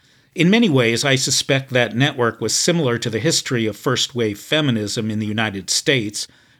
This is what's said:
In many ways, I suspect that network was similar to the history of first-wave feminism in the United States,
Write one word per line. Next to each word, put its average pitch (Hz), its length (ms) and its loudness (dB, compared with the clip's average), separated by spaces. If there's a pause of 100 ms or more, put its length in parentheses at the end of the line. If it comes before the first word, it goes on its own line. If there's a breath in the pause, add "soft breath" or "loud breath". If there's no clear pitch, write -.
(320 soft breath)
In 175 160 4
many 226 200 4
ways, 117 360 2
I 135 120 2
suspect 131 540 -2
that 117 260 0
network 127 440 0
was 113 140 -2
similar 147 440 0
to 117 120 -6
the 110 80 -2
history 127 480 0
of 104 100 -4
first-wave 117 600 -2
feminism 113 720 -2
in 107 80 -4
the 107 80 -4
United 104 440 -4
States, 120 580 -2 (320 soft breath)